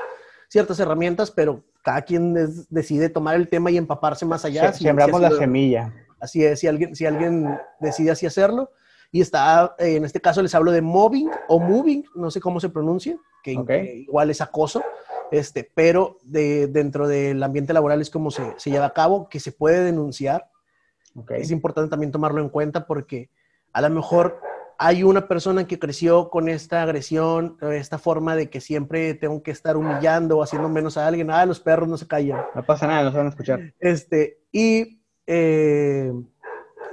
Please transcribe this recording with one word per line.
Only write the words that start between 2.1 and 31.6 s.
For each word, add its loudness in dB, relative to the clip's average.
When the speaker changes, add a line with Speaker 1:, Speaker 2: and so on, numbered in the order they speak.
Speaker 1:
es-, -2
decide 0
tomar -2
el 2
tema 0
y 2
empaparse -2
más -2
allá, 2
Speaker 2:
Sie-, -8
Speaker 1:
si, -4
Speaker 2:
sembramos 4
Speaker 1:
si 4
así 6
Speaker 2:
la -
Speaker 1:
lo 2
Speaker 2:
semilla. 2
Speaker 1:
Así -2
es, 2
si 0
alguien, 0
si -4
alguien 0
decide 0
así -4
hacerlo. 0
Y 4
está, 4
eh, 2
en 0
este -6
caso 2
les 0
hablo 4
de 4
mobbing 2
o 6
moving, 2
no -6
sé -6
cómo -4
se -4
pronuncia, -2
que, -6
Speaker 2:
Ok. -4
Speaker 1:
que -2
igual 0
es -4
acoso, -4
este, -4
pero 4
de, 0
dentro 0
del 0
ambiente -2
laboral 2
es -6
como -4
se, -8
se -8
lleva 0
a -4
cabo, 2
que -10
se -12
puede 2
denunciar. -2
Speaker 2:
Ok. -14
Speaker 1:
Es -6
importante -2
también -4
tomarlo -2
en -4
cuenta -4
porque -8
a -2
lo 4
mejor 0
hay 2
una 4
persona -2
que -8
creció 2
con -2
esta -2
agresión, -2
esta -6
forma -2
de -2
que -12
siempre -4
tengo -6
que -10
estar -4
humillando 0
o 2
haciendo -4
menos -4
a -2
alguien. -2
Ah, 4
los -2